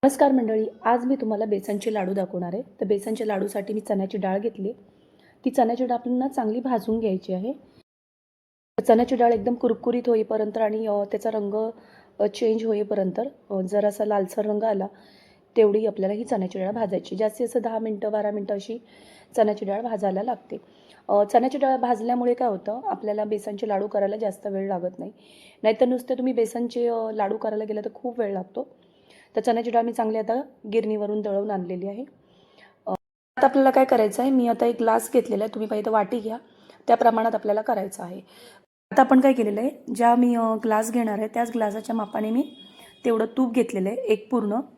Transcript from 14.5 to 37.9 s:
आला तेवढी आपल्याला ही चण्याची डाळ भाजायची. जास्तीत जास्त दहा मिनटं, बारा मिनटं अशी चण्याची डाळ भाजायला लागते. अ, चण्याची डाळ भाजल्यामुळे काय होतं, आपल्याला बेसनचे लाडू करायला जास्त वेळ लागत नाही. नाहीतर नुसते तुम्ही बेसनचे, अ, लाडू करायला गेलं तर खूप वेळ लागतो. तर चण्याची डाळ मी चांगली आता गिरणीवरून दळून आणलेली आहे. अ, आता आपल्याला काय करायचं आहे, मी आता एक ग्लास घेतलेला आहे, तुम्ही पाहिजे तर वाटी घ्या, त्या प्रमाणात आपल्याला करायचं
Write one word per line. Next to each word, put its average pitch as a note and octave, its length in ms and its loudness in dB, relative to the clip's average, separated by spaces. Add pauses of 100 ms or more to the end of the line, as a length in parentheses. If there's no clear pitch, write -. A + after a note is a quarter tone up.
आला G3+ 240 0 (680)
तेवढी G#3+ 280 4
आपल्याला G3 280 0
ही G#3+ 100 -6
चण्याची F#3+ 360 -2
डाळ F#3 120 -2
भाजायची. G3 440 -4
जास्तीत G#3+ 320 -2
जास्त A#3+ 100 -2
दहा A3+ 220 -2
मिनटं, G#3+ 320 -4
बारा G#3 200 0
मिनटं G#3 240 -4
अशी A3 220 -8 (580)
चण्याची G#3 300 2
डाळ G3 160 -2
भाजायला G3+ 420 -2
लागते. A3+ 340 -6 (520)
अ, G3+ 140 6
चण्याची B3 340 2
डाळ C4 200 2
भाजल्यामुळे A#3+ 560 0
काय B3 140 0
होतं, G#3 360 -4
आपल्याला G#3 400 -4
बेसनचे G#3 440 -4
लाडू G3+ 200 0
करायला G3+ 300 0
जास्त G#3 300 -4
वेळ G3 200 -4
लागत F3+ 320 -4
नाही. F#3+ 120 -12 (520)
नाहीतर A3 220 4
नुसते B3+ 280 -2
तुम्ही B3+ 200 -2
बेसनचे, A#3 540 -2
अ, A3+ 240 -2
लाडू G#3+ 260 -2
करायला G#3+ 260 -4
गेलं G#3+ 220 -6
तर A3 80 -6
खूप A#3+ 260 -8
वेळ G3+ 140 -2
लागतो. F#3 340 -8 (680)
तर A3 60 0
चण्याची A#3 300 0
डाळ A#3 100 4
मी A#3 120 -2
चांगली A3 240 -2
आता A3+ 240 -2 (320)
गिरणीवरून G#3+ 480 0
दळून G3+ 300 -2
आणलेली F#3 360 -4
आहे. G#3 180 -8 (840)
अ, - 40 -4 (460)
आता - 80 6
आपल्याला C4+ 240 6
काय C4 160 6
करायचं A3 360 2
आहे, C4+ 100 2
मी B3+ 160 4
आता A#3 180 2
एक A#3+ 140 2
ग्लास A3+ 340 2
घेतलेला A#3 300 2
आहे, A3 100 -6
तुम्ही A3 140 -4
पाहिजे G#3+ 180 -4
तर A3 60 -2
वाटी A3 280 2
घ्या, A3 180 -8 (500)
त्या A#3 100 6
प्रमाणात A3+ 380 4
आपल्याला G#3 260 0
करायचं G3 420 -2